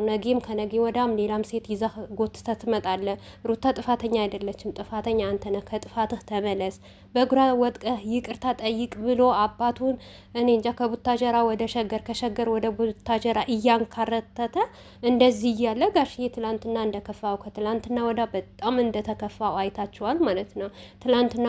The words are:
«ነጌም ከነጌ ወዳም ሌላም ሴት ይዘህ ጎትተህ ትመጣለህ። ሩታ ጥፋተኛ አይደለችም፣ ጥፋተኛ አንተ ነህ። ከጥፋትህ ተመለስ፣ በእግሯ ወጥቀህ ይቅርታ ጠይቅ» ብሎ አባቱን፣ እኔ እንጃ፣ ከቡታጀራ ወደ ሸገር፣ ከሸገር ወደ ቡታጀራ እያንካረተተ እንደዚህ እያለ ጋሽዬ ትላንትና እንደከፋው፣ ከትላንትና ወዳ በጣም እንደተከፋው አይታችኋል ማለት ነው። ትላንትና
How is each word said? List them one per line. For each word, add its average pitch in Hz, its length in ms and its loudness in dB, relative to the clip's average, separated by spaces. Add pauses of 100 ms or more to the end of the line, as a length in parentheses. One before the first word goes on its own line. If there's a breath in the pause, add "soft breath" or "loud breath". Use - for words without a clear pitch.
«ነጌም 220 360 2
ከነጌ 214 360 -4
ወዳም 233 400 2
ሌላም 214 280 0
ሴት 226 240 -6
ይዘህ 214 260 -2 (180)
ጎትተህ 214 460 -4
ትመጣለህ። 196 580 -2 (280 loud breath)
ሩታ 226 200 -2 (100)
ጥፋተኛ 240 440 0
አይደለችም፣ 202 560 -4
ጥፋተኛ 220 500 -2
አንተ 202 240 -2
ነህ። 202 180 -2
ከጥፋትህ 220 600 -4
ተመለስ፣ 196 500 -2 (340 loud breath)
በእግሯ 254 280 4 (180)
ወጥቀህ 240 500 0
ይቅርታ 233 380 -4 (140)
ጠይቅ» 226 400 -2
ብሎ 240 240 2 (140)
አባቱን፣ 240 580 0 (400 loud breath)
እኔ 240 160 2
እንጃ፣ 226 240 4
ከቡታጀራ 240 680 0
ወደ 220 240 2
ሸገር፣ 220 360 -2
ከሸገር 233 460 -2
ወደ 220 260 0
ቡታጀራ 226 640 0 (120)
እያንካረተተ 226 1080 0 (460 loud breath)
እንደዚህ 240 480 4
እያለ 226 400 0
ጋሽዬ 254 400 0
ትላንትና 226 500 -4
እንደከፋው፣ 202 580 -4
ከትላንትና 226 640 -4
ወዳ 233 180 0 (100)
በጣም 202 480 -4
እንደተከፋው 214 800 -2
አይታችኋል 202 640 -2
ማለት 208 380 0
ነው። 196 120 -4 (300 loud breath)
ትላንትና 240 500 2